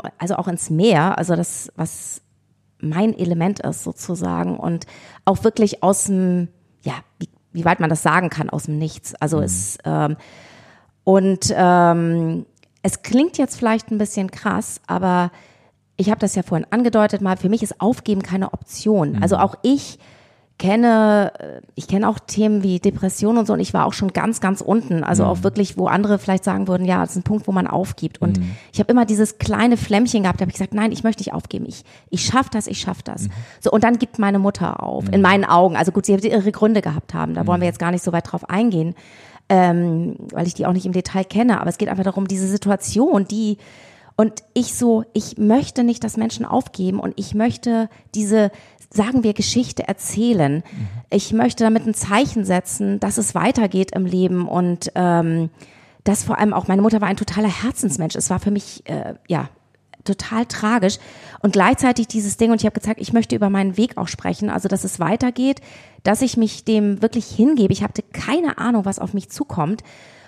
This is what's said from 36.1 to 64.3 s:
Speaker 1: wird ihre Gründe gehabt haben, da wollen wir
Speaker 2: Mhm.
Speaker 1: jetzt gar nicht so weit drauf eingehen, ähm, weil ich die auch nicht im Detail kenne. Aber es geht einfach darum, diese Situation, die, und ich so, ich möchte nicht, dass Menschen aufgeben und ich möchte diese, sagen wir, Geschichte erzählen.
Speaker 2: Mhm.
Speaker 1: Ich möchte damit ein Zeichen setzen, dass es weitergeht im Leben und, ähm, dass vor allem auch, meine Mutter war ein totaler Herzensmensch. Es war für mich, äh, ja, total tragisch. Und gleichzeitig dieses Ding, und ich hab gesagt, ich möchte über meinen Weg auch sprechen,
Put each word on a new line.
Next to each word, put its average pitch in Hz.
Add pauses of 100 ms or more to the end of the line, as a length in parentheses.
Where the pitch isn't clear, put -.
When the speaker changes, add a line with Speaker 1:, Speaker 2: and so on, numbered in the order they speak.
Speaker 1:
wird 196
ihre 208
Gründe 214
gehabt 156
haben, 160
da 170
wollen 175
wir 180
Speaker 2:
Mhm. 170
Speaker 1:
jetzt -
gar 175
nicht 180
so 175
weit 170
drauf -
eingehen, 180 (540)
ähm, 175 (160)
weil 170
ich 175
die -
auch 180
nicht 185
im 185
Detail 185
kenne. 214
Aber 170
es -
geht 208
einfach 190
darum, 190
diese 190
Situation, 202
die, 214 (580)
und 214 (140)
ich 247
so, 233 (100)
ich -
möchte 233
nicht, 233
dass 220
Menschen 226
aufgeben 190
und -
ich 202
möchte 226 (280)
diese, 208 (400)
sagen 233
wir, 214
Geschichte -
erzählen. 190
Speaker 2:
Mhm. 110 (240)
Speaker 1:
Ich 202
möchte 233
damit 220
ein 220
Zeichen 220
setzen, 196
dass 202
es 214
weitergeht 190
im 190
Leben 180
und, 175
ähm, 165 (540)
dass 202
vor -
allem 214
auch, 185
meine 196
Mutter 220
war 202
ein 202
totaler 208
Herzensmensch. 202
Es -
war 180
für 202
mich, -
äh, - (120)
ja, 139 (540)
total 226
tragisch. 214 (440)
Und 202
gleichzeitig 240
dieses 208
Ding, 226
und 220
ich 226
hab 214
gesagt, -
ich -
möchte 233
über 208
meinen 196
Weg 226
auch 175
sprechen, 185